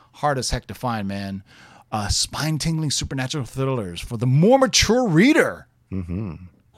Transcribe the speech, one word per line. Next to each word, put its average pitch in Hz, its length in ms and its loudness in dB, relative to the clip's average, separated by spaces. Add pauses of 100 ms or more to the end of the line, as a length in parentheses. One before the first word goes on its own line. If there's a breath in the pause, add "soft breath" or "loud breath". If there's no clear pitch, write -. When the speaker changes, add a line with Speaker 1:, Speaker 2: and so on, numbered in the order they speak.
(140 loud breath)
Speaker 1:
hard 147 260 -2
as - 120 -6
heck 120 160 -4
to 104 60 -12
find, 110 340 -4
man. 98 360 -8 (480 loud breath)
Uh, 104 160 -4
spine-tingling 156 800 -2
supernatural 135 560 -4
thrillers 123 560 -4
for - 160 -8
the 113 80 -2
more 165 320 6
mature 254 500 4
reader. 180 600 4 (240)
Speaker 2:
Mm-hmm. 92 400 -6
Speaker 1:
The 76 60 -14 (400)